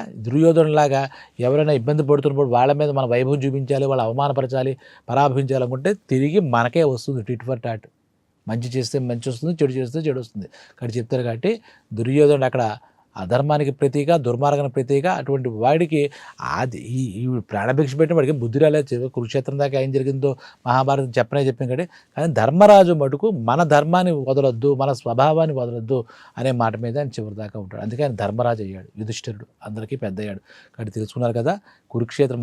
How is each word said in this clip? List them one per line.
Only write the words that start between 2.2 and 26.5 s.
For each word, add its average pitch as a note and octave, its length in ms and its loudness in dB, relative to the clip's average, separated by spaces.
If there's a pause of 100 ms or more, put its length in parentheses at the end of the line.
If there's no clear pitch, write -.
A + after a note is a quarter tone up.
వాళ్ళ C3+ 240 4
మీద D3 180 0
మన C3 160 0
వైభవం C3 320 0
చూపించాలి, C3+ 460 -2
వాళ్ళు B2+ 160 0
అవమానపరచాలి, C3 640 -2 (340)
పరాభవించాలనుకుంటే C3 840 0 (200)
తిరిగి D3+ 300 2 (140)
మనకే A#2+ 360 2
వస్తుంది B2+ 380 -6
tit A#2+ 180 -6
for B2+ 180 -4
tat. A2+ 160 -6 (680)
మంచి A#2 260 -4
చేస్తే C3 220 -2 (120)
మంచి A#2+ 220 -6
వస్తుంది, D3+ 200 -6 (100)
చెడు C3 180 0
చేస్తే B2+ 260 -6
చెడు C3 180 -2
వస్తుంది. G2+ 220 -12 (280)
ఇక్కడ A#2+ 140 -10 (100)
చెప్తారు B2 300 -4
కాబట్టి A#2+ 240 -2 (460)
దుర్యోధనుడు C3+ 520 4
అక్కడ B2 140 0 (520)
అధర్మానికి C3+ 640 0
ప్రతీక, D3 460 2
దుర్మార్గానికి C#3 520 0
ప్రతీక. C#3 300 0 (140)
అటువంటి C3 280 -2 (140)
వాడికి D#3 380 2 (560)
ఆది A#2+ 240 -4 (160)
ఈ, C3 40 -2 (200)
ఈ B2 40 -4 (260)
ప్రాణభిక్ష C3 500 0
పెట్టిన E3 180 4
వాడికి C#3+ 240 2
బుద్ధి A#2 200 -2
రాలేదు. D3+ 280 4
చివరి B2+ 260 -4
కురుక్షేత్రం C3+ 460 -4
దాకా C#3 220 -2
ఏం C3+ 120 -2
జరిగిందో C3+ 340 0 (360)
మహాభారతం C3 520 2
చెప్పనే C#3 300 0
చెప్పాం B2+ 220 -4
కాబట్టి, D3+ 160 -4 (280)
కానీ D#3 140 -2 (120)
ధర్మరాజు F3+ 600 8
మటుకు C#3+ 280 0 (200)
మన C#3+ 100 2 (140)
ధర్మాన్ని E3+ 380 4 (160)
వదలొద్దు, C3+ 420 2 (120)
మన C#3 180 0
స్వభావాన్ని D3+ 600 2
వదలొద్దు A#2+ 380 -4 (400)
అనే B2+ 140 0 (100)